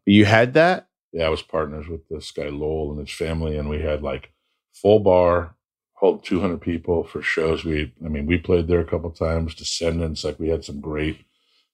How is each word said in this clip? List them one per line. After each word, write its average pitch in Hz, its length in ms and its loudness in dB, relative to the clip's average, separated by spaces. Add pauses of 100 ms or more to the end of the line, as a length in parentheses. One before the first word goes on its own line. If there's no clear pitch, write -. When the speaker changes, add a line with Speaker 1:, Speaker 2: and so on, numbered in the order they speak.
Speaker 1:
You 104 200 8
had 113 280 4
that? 165 340 2 (240)
Speaker 2:
Yeah, 82 140 -2
I 80 40 0
was 78 120 -2
partners 78 480 -6
with 80 180 -12
this 78 240 -12
guy 73 160 -8
Lowell 76 440 -4
and 73 140 -8
his - 80 -14
family, 80 440 -4
and 73 100 -4
we 76 140 -4
had, 76 200 -4
like, 69 300 -8 (420)
full 107 260 6
bar, 87 560 4 (400)
hold 90 280 2
two 92 160 -2
hundred 87 220 -2
people 85 420 -2
for - 180 -10
shows. 80 440 -2
We, 76 260 -2 (120)
I 82 40 -8
mean, 73 180 -4
we 87 120 2
played 85 320 0
there 87 100 4
a 82 60 -2
couple 82 260 -6
times. 82 420 -2
Descendants, 82 720 -4
like, 73 160 -6
we 80 80 -4
had 80 160 -2
some 71 160 -12
great 76 380 -6 (560)